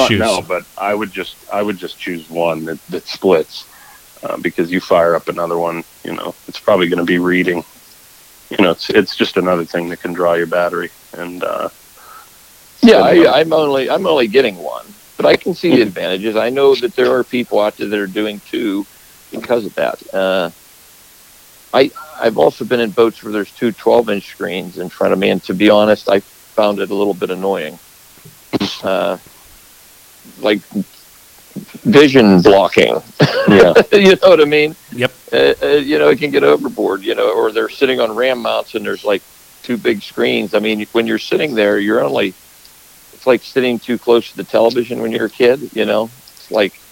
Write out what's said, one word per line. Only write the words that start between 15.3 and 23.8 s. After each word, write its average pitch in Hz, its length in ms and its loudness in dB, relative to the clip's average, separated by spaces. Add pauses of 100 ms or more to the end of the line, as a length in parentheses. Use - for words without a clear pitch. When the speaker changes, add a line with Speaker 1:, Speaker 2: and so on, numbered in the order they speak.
Speaker 3:
can - 200 -4
see 175 140 -2
the - 80 4
Speaker 2:
Mm-hmm. 110 100 2
Speaker 3:
advantages. 95 480 -6
I 110 140 0
know 135 260 4
that 120 200 -4
there 123 220 2
are 123 60 0
people 117 360 -4
out 107 180 -2
there 113 100 -8
that 104 120 -4
are 101 80 -4
doing 104 420 -6
two 101 360 -4 (460)
because 117 340 -4
of 85 100 -12
that. - 380 -6
Uh, 95 360 -2 (1200)
I, 135 160 2 (300)
I've - 180 -2
also 147 280 0
been 120 140 -2
in 113 120 -2
boats 113 320 0
where 110 100 -10
there's 101 180 -6
two 117 200 -4
twelve-inch 110 580 0